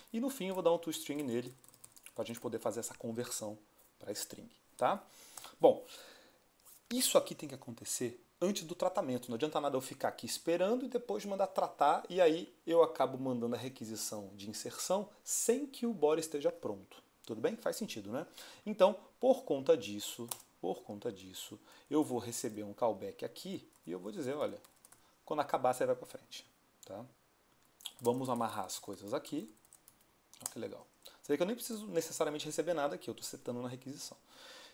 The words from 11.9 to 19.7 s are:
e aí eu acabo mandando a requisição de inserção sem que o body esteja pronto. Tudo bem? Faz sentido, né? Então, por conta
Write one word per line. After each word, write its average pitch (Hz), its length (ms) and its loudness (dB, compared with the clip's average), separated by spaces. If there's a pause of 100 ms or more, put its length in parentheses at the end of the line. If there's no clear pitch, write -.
e 175 120 4
aí 170 340 6 (100)
eu 165 180 8
acabo 131 360 4
mandando 120 380 0
a - 20 -2
requisição 110 760 -6
de 101 140 -10
inserção 180 600 -2 (160)
sem 269 420 2
que - 180 -6
o 233 80 2
body 156 280 6
esteja 156 320 0
pronto. - 500 -8 (220)
Tudo 113 160 -8
bem? 185 160 0
Faz 175 200 -2
sentido, 110 360 -8
né? 139 120 -4 (400)
Então, 208 320 6 (220)
por 254 240 4
conta 143 340 4